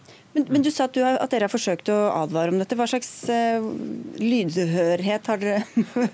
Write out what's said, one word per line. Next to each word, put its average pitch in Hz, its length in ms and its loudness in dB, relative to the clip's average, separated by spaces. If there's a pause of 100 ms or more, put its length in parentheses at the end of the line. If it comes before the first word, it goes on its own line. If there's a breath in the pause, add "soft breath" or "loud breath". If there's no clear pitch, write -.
(340 loud breath)
Men, 302 160 0
men 269 140 4
du 294 80 0
sa 269 140 0
at, 262 100 -4
du 254 80 4
har, 254 180 2
at 262 80 -2
dere 220 160 2
har 202 60 -2
forsøkt 208 420 -2
å 208 40 4 (260)
advare 165 260 0
om 185 80 2
dette. 190 160 0
Hva 233 160 0
slags, 247 200 -4 (200)
eh, 233 320 2 (560)
lydhørhet 185 1120 0
har 214 80 0
dere 202 220 0 (540)